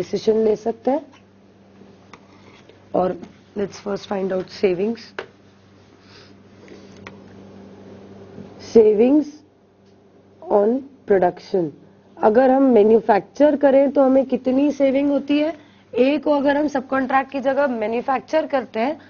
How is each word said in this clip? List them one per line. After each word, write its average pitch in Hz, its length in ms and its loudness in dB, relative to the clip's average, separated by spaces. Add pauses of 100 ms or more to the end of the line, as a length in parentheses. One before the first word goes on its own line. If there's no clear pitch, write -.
decision 214 420 -2
ले 214 120 0 (120)
सकते 226 240 -4
हैं। 311 140 -4 (1900)
और 180 220 -2 (400)
let's 196 300 -8
first 202 260 -8
find 190 240 -4
out 190 240 -10
savings। 202 500 -4 (3500)
Savings 233 640 4 (1040)
on 226 400 0 (300)
production, 180 600 0 (460)
अगर 226 340 4
हम 269 120 2 (100)
manufacture 220 840 2
करें 277 360 2
तो 277 120 2
हमें 262 240 2
कितनी 262 440 -2
saving 277 380 0
होती 277 300 -2
है? 311 140 -4 (400)
ए 269 300 0
को 302 140 -2
अगर 277 200 0
हम 302 100 0
subcontract 269 640 -4
की 277 100 -8
जगह 269 260 0
manufacture 240 800 -4
करते 247 320 -6
हैं 285 200 -4 (100)